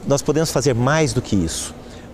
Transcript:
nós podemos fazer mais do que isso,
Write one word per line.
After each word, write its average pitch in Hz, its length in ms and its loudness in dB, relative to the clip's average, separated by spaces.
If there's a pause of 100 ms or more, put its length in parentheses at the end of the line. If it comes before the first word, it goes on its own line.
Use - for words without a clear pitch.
nós 135 160 2
podemos 156 300 0
fazer 135 220 2
mais 135 380 2
do 120 80 0
que - 140 -2
isso, 85 400 -2 (380)